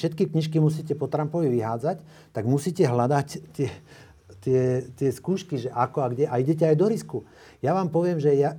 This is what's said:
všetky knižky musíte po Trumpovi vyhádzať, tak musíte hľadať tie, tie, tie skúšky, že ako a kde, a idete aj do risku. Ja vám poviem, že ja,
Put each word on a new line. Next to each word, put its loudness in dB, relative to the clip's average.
všetky -2
knižky 0
musíte 2
po -2
Trumpovi -2
vyhádzať, -2
tak -4
musíte 0
hľadať 2
tie, -2
tie, 2
tie 0
skúšky, -4
že -6
ako -2
a 0
kde, -2
a 0
idete 2
aj 6
do 4
risku. -4
Ja 0
vám -2
poviem, 0
že 2
ja, 2